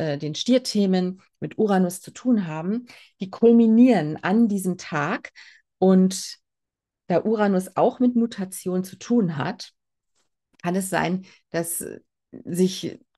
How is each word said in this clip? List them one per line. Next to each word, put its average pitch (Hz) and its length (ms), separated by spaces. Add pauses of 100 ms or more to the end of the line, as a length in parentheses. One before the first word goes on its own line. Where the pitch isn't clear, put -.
äh, 151 160
den 151 180
Stierthemen, 190 840 (200)
mit - 180
Uranus 185 420
zu - 120
tun 220 340
haben, 180 400 (340)
die 190 80
kulminieren 226 880
an 214 320
diesem 185 300
Tag. 165 540 (460)
Und 185 600 (680)
da 175 160
Uranus 202 520
auch 175 220
mit 247 180
Mutation 190 680
zu - 120
tun 196 400
hat, 143 360 (880)
kann 180 140
es 190 120
sein, 175 380 (240)
dass 170 340 (460)
sich 185 680 (200)